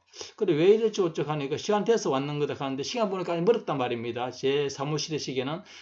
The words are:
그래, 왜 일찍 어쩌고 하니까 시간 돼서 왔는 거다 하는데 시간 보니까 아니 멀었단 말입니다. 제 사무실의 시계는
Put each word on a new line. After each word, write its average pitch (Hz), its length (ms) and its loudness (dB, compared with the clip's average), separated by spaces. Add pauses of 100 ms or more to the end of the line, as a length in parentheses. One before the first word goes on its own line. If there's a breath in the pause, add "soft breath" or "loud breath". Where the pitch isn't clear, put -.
(360 loud breath)
그래, 190 180 2
왜 160 160 6
일찍 220 340 4
어쩌고 160 260 0
하니까 147 280 -2
시간 208 260 0
돼서 214 260 2
왔는 143 300 0
거다 139 180 -2
하는데 135 240 -4
시간 208 300 -2
보니까 180 220 -4
아니 170 100 0
멀었단 180 340 2
말입니다. 120 540 -2
제 139 360 0
사무실의 147 520 -4
시계는 139 420 -4 (200 loud breath)